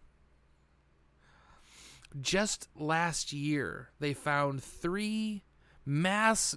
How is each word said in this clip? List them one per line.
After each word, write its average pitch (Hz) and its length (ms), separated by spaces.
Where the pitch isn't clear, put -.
Just 196 560
last 160 560
year, 143 560
they 147 140
found 143 500
three 214 800
mass 196 720